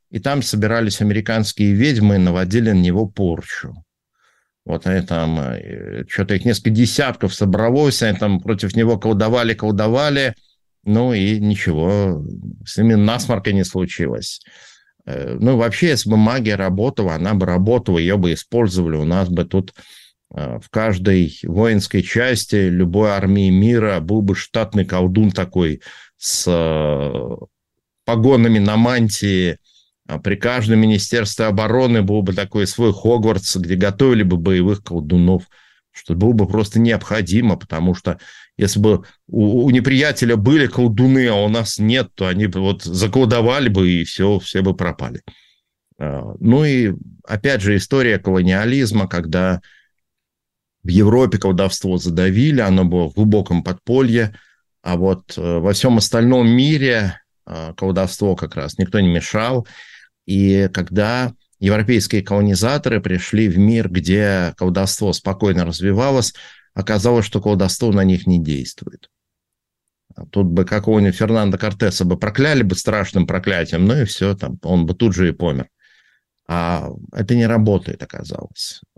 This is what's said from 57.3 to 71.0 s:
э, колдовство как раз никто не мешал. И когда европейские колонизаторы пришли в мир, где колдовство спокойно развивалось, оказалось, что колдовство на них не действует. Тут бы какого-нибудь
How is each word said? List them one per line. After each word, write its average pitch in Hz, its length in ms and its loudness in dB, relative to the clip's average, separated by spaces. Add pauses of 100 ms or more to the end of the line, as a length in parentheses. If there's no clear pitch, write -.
э, 80 280 -12
колдовство 95 600 -2
как - 180 -8
раз 78 220 -8
никто 98 240 -2
не 92 80 4
мешал. 110 580 -2 (600)
И 98 460 2
когда 107 640 -2 (240)
европейские 104 640 0
колонизаторы 104 800 0
пришли 95 480 0
в 87 100 0
мир, 107 320 2
где 92 640 0
колдовство 92 560 -2
спокойно 95 540 -2
развивалось, 101 680 0 (380)
оказалось, 107 540 0
что 98 160 -4
колдовство 104 500 0
на 98 120 4
них 92 220 2
не 90 160 4
действует. - 680 -8 (1200)
Тут 101 160 -4
бы 87 180 0
какого-нибудь 101 500 0